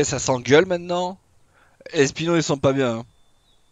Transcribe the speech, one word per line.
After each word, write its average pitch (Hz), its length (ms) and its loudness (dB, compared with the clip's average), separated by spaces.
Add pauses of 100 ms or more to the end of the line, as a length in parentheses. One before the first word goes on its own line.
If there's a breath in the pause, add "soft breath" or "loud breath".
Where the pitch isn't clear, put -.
ça 135 120 -6
s'engueule 131 480 2
maintenant. 180 520 -6 (760 soft breath)
Et 170 60 -4
les 139 100 4
Spinos, 165 300 -2
ils 156 60 2
sont 147 140 -2
pas 135 140 2
bien, 127 280 0
hein. 120 60 -14 (680)